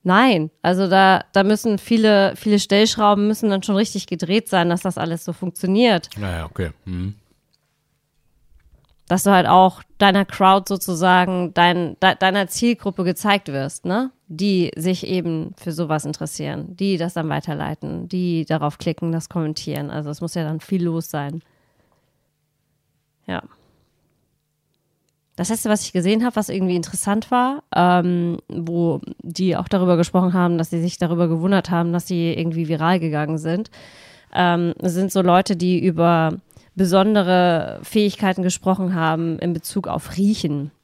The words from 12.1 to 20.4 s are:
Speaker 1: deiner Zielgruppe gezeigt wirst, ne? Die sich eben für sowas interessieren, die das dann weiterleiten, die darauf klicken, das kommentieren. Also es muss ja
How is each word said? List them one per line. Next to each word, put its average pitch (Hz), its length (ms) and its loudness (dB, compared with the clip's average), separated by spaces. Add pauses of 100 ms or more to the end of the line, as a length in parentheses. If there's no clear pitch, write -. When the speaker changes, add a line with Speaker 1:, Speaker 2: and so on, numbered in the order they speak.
Speaker 1:
deiner 190 280 0
Zielgruppe 214 560 -2
gezeigt 190 460 0
wirst, 139 360 -8
ne? 233 260 -2 (160)
Die 180 500 0
sich 180 300 -4
eben 165 500 -4
für 170 140 -10
sowas 156 340 -4
interessieren, 151 720 -10
die 196 200 -2
das 170 180 -6
dann 160 120 -4
weiterleiten, 151 800 -8
die 175 380 -4
darauf 147 320 -4
klicken, 165 340 -6
das 165 160 -6
kommentieren. 151 600 -6
Also 147 220 -8
es 151 100 -10
muss 170 140 -10
ja 165 80 -4